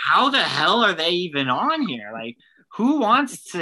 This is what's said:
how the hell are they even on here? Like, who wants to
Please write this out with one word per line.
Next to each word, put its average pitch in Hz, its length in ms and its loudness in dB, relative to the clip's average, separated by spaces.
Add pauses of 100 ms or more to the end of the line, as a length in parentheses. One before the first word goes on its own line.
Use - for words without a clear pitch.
how 190 280 2
the 262 120 2
hell 160 420 2
are 202 100 4
they 160 180 -2
even 151 380 -2
on 254 380 0
here? 110 260 -10
Like, 113 240 -12 (360)
who 277 260 2
wants 247 520 0
to 180 100 -6